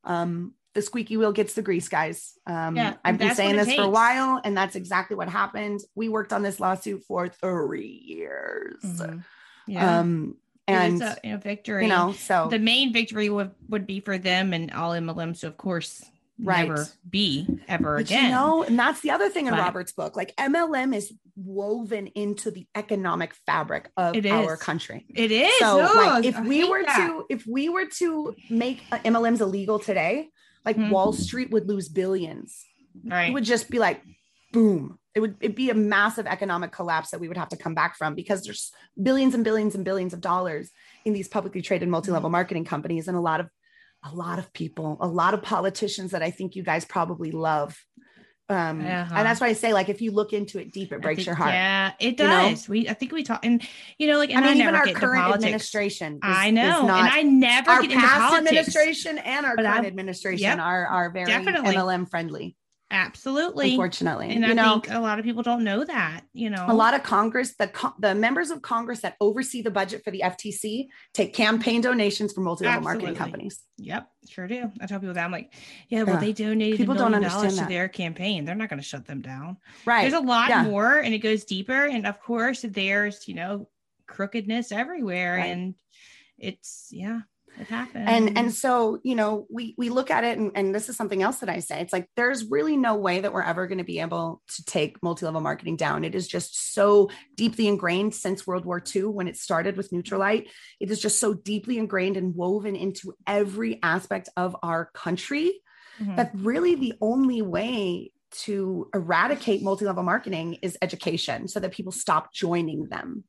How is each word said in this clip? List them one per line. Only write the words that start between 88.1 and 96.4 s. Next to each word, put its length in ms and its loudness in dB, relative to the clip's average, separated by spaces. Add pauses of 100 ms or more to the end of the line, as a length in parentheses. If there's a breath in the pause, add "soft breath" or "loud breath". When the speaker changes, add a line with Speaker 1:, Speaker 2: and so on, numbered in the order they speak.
Speaker 1:
and 100 0
Speaker 2:
happens. 240 0
Speaker 1:
so, 420 2
you 120 0
know, 340 0
we, 300 -10
we 100 -2
look 220 0
at 120 4
it, 140 0
and, 160 -2
and 220 0
this 140 -4
is 60 -10
something 280 -2
else 160 0
that 100 -6
I 80 -4
say. 240 -6
It's 100 -6
like, 240 -4
there's 360 0
really 260 2
no 160 2
way 280 0
that 120 -2
we're 80 -2
ever 240 -2
gonna 180 -6
be 160 -6
able 500 -6
to 160 -12
take 360 -4
multi-level 400 -4
marketing 340 -4
down. 280 -2
It 100 -6
is 140 -4
just 480 -8